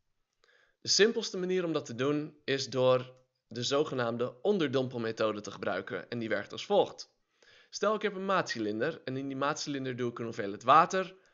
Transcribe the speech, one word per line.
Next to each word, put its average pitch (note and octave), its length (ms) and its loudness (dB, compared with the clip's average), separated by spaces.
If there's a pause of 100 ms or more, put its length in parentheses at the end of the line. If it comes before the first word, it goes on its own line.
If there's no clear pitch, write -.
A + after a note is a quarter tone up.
(800)
De - 60 -10
simpelste G#3+ 500 2
manier F3+ 280 0
om E3 80 -2
dat D3 120 -2
te A#2+ 100 -10
doen D3 480 -2
is C3 260 -2
door B2+ 440 4 (340)
de A#2+ 160 -8
zogenaamde B2 760 -2
onderdompelmethode A#2 1000 0
te G2+ 100 -12
gebruiken F#2+ 580 -4
en A#2+ 100 -6
die A2 100 -4
werkt G#2 220 -2
als - 140 -10
volgt. - 480 0 (560)
Stel, G#3+ 260 0
ik G#3 60 -4
heb G3+ 140 -2
een F#3+ 100 -6
maatcilinder B2+ 800 0
en C3 120 -4
in C#3 100 -6
die C3+ 100 -6
maatcilinder C#3 580 -2
doe A#2+ 160 -2
ik A#2+ 80 -12
een A#2+ 60 -4
hoeveelheid G#2 380 -6
water, F3 520 6 (180)